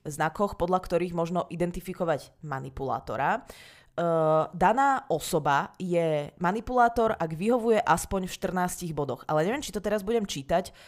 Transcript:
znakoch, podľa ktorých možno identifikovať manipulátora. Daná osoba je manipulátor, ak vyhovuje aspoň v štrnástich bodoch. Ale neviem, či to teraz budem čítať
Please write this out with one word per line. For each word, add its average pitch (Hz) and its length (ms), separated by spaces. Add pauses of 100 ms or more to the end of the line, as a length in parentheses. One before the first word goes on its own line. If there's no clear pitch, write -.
znakoch, 160 500
podľa 180 240
ktorých 175 340
možno 170 360
identifikovať 175 800 (140)
manipulátora. 135 960 (1120)
Daná 226 560
osoba 151 680
je 165 600
manipulátor, 226 800
ak - 180
vyhovuje 220 480
aspoň 175 440
v 180 80
štrnástich 180 600
bodoch. 143 340
Ale 156 180
neviem, 226 160
či - 120
to 208 80
teraz 208 220
budem 220 220
čítať 175 480 (160)